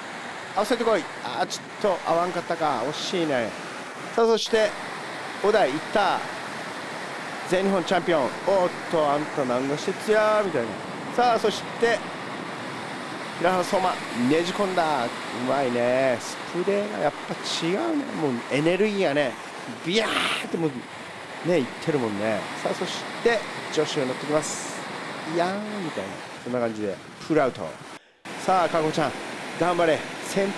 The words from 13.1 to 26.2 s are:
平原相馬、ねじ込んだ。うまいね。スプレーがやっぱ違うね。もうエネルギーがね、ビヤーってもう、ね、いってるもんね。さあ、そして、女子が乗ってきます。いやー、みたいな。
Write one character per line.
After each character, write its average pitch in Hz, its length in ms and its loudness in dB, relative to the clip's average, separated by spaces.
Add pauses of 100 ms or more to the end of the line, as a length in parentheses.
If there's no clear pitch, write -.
平 170 120 4
原 185 120 4
相 185 160 2
馬、 180 120 4 (380)
ね 165 140 6
じ 180 100 -2
込 208 120 2
ん 185 100 0
だ。 151 300 2
う - 20 -2 (400)
ま 135 160 4
い 127 80 2
ね。 123 500 4
ス - 160 -8 (160)
プ 180 160 0
レ 202 120 2
ー 208 120 -4
が 208 60 -4
や 151 100 2
っ - 40 0 (140)
ぱ 196 60 -6 (320)
違 175 100 2
う 330 220 0
ね。 285 80 0 (160)
も 151 80 2
う 127 40 0 (180)
エ 135 100 4
ネ 170 160 4
ル 208 100 4
ギ 202 120 0
ー 185 80 4
が 139 60 2
ね、 139 200 2 (520)
ビ 175 120 2
ヤ 220 100 4
ー - 400 -2
っ - 20 -12
て 214 80 0
も 165 100 2
う、 - 840 -8
ね、 175 100 4
い 127 40 2
っ - 20 -2
て - 260 -4
る 147 80 2
も 120 80 0
ん 101 120 -2
ね。 107 200 0 (240)
さ - 80 0
あ、 - 20 -2
そ 185 120 -4
し - 180 -6 (200)
て、 233 160 4 (340)
女 151 120 2
子 - 100 -4
が 139 100 0
乗 127 80 -2
っ - 20 -4
て 147 100 -8
き 143 60 -2
ま 151 100 4
す。 - 320 -6 (600)
い 170 40 0
や 175 100 4
ー、 - 20 0 (340)
み 151 80 -4
た 104 100 -6
い - 20 -6
な。 98 60 -8 (340)